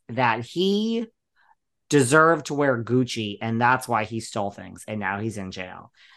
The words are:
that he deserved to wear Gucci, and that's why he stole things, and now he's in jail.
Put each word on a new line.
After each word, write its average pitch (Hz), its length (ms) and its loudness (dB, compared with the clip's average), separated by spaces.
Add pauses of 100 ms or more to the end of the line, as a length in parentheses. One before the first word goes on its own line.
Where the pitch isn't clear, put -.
that 120 380 0
he 214 600 0 (840)
deserved 151 560 6
to - 80 -8
wear 139 280 0
Gucci, 113 600 -2
and 113 180 -2
that's 123 300 2
why 110 160 0
he 110 160 -8
stole 101 300 -4
things, 92 360 -18
and 107 140 -8
now 98 180 -2
he's 107 180 -6
in 95 140 -8
jail. 92 400 -14 (260)